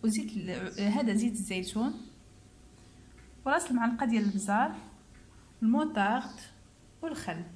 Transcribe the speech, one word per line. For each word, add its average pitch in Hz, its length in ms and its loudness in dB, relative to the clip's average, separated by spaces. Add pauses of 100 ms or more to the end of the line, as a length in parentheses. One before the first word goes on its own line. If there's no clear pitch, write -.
وزيت 214 340 0
ال-، 180 440 -6
هذا 220 320 2
زيت 226 200 2
الزيتون، 196 600 -2 (1500)
وراس 302 260 0
المعلقه 240 340 2
ديال 226 180 4
البزار، 202 520 0 (880)
الموطارد 233 800 2 (640)
والخل. 185 420 -6 (120)